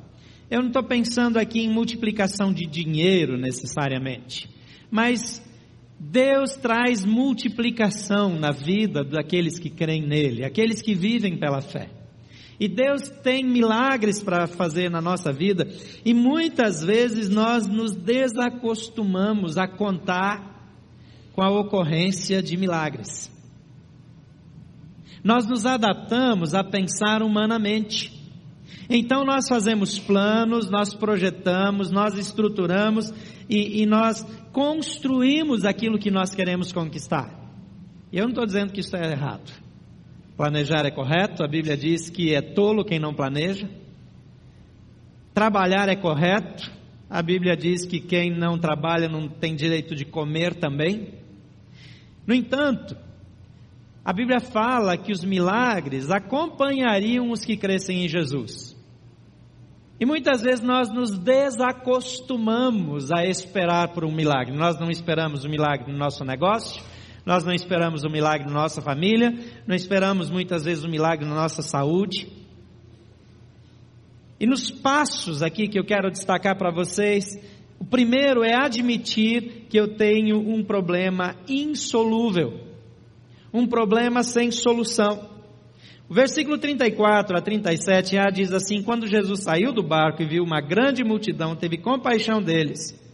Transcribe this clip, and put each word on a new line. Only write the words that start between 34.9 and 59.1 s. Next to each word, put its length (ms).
aquilo 320
que 120
nós 240
queremos 380
conquistar. 640
E 60
eu 100
não 60
tô 140
dizendo 260
que 80
isso 160
é 140
errado. 560
Planejar 480
é 60
correto, 520
a 60
Bíblia 300
diz 320
que 240
é 80
tolo 420
quem 160
não 140
planeja. 560
Trabalhar 560
é 80
correto, 760
a 140
Bíblia 340
diz 300
que 120
quem 320
não 280
trabalha 500
não 220
tem 260
direito 380
de 100
comer 520
também. 580
No 80
entanto, 600
a 80
Bíblia 260
fala 600
que 120
os 140
milagres 840
acompanhariam 1200
os 120
que 140
crescem 480
em 40
Jesus. 680